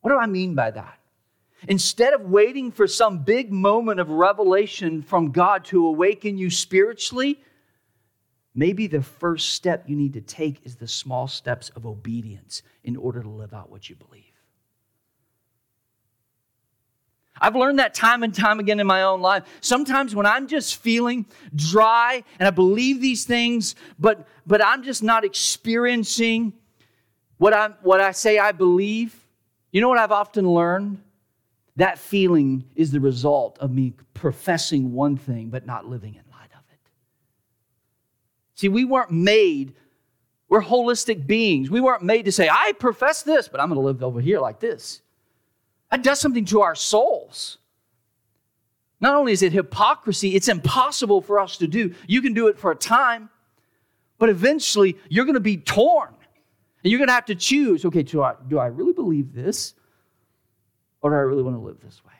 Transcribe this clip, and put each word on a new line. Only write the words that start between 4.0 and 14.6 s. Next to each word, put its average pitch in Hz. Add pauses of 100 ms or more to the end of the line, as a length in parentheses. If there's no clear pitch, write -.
of 156
revelation 185
from 156
God 180
to 175
awaken 196
you 185
spiritually, 233 (1120)
maybe 185
the 147
first -
step -
you 147
need 143
to 123
take 151
is 123
the 117
small 127
steps -
of 117
obedience 110 (220)
in 123
order 123
to 107
live 107
out 98
what -
you -
believe. - (3250)